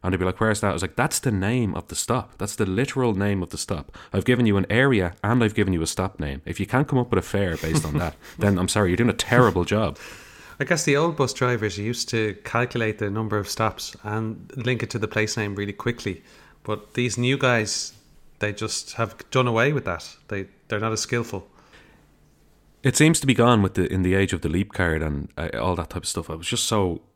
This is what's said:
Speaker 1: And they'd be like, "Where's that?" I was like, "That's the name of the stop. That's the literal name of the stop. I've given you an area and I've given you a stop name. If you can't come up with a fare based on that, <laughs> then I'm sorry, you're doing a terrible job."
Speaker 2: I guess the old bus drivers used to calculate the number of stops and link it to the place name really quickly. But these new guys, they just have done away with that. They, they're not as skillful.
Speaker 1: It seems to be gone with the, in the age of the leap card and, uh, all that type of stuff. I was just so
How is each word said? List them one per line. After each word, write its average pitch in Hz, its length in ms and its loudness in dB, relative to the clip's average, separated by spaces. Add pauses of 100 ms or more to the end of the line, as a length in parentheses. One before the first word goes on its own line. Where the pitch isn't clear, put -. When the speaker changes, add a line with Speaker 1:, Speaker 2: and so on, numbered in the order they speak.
Speaker 1:
And 92 80 0
they'd 95 60 0
be 90 80 0
like, 92 160 -2
"Where's 110 200 2
that?" 101 100 2
I - 20 0
was 85 80 -2
like, 92 140 -6
"That's - 240 0
the 131 120 0
name 104 440 0
of - 140 -8
the - 60 -10
stop. - 440 -4
That's - 160 -6
the 107 100 0
literal 117 480 0
name 98 300 0
of - 80 -8
the - 60 -10
stop. - 380 -6 (160)
I've 98 140 0
given 123 220 4
you 101 100 4
an 95 120 2
area 110 440 4 (100)
and 117 200 4
I've 107 100 2
given 98 200 2
you 80 100 0
a 80 40 -2
stop - 320 -4
name. 69 240 -6
If - 160 -8
you 98 60 -2
can't 131 220 0
come 135 120 0
up 120 120 -2
with 98 80 4
a - 80 -6
fare 95 300 -2
based 80 280 0
on 73 140 -2
that, - 160 -4 (120)
<laughs> - 120 -18
then 101 180 4
I'm 92 100 2
sorry, 104 220 2
you're 90 80 4
doing 113 140 4
a - 20 0
terrible 113 500 4
job." 104 360 0 (600)
Speaker 2:
I 143 40 0
guess 160 220 0
the 143 120 4
old 160 180 2
bus 135 180 0
drivers 110 440 -2
used 110 320 -4
to 110 240 0 (100)
calculate 117 540 -2
the 101 140 -2
number 107 260 -2
of 101 100 -2
stops - 560 -4
and 110 520 -6
link 123 260 -2
it 117 80 -6
to - 80 -6
the - 100 -2
place 107 300 -2
name 104 160 -4
really 101 180 -6
quickly. 110 520 -6 (400)
But - 320 -8
these 123 200 -2
new 123 220 2
guys, 120 560 0 (460)
they 104 140 -2
just - 400 -6
have 113 220 -4 (140)
done 131 180 4
away 117 240 4
with 143 140 -2
that. - 300 -8 (140)
They, 98 180 -6 (200)
they're 107 120 -4
not 110 140 -2
as 107 80 -2
skillful. 117 460 -4 (1400)
Speaker 1:
It 131 140 2
seems 156 220 6
to 139 80 0
be 131 80 4
gone 117 260 6
with 95 140 2
the, 92 160 2
in 92 100 0
the 92 140 2
age 98 180 2
of 87 80 -4
the 82 80 -2
leap 95 240 -2
card 82 300 2
and, 73 340 -4
uh, 82 120 -4 (100)
all 87 160 0
that 85 160 -6
type 87 120 -8
of - 60 -6
stuff. - 200 -6
I 82 60 -6
was 80 120 -10
just 120 180 -2
so 92 360 0 (140)